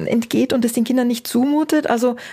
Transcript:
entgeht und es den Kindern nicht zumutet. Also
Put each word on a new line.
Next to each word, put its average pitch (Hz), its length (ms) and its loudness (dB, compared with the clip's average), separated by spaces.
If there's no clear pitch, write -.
entgeht 240 460 0
und 240 140 2
es 233 80 -2
den 233 100 0
Kindern 254 240 0
nicht 233 200 -4
zumutet. 294 640 0
Also 240 280 0